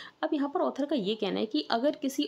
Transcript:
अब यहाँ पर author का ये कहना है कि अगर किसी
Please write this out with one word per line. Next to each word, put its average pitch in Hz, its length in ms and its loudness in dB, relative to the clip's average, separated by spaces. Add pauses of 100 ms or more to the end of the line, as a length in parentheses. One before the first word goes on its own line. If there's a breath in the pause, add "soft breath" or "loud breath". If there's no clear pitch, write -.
(240 loud breath)
अब 311 100 0
यहाँ 277 200 2
पर 359 80 2
author 269 240 0
का 294 100 0
ये 208 200 2
कहना 190 240 0
है 214 60 0
कि 302 160 0 (100)
अगर 269 300 2
किसी 277 260 -2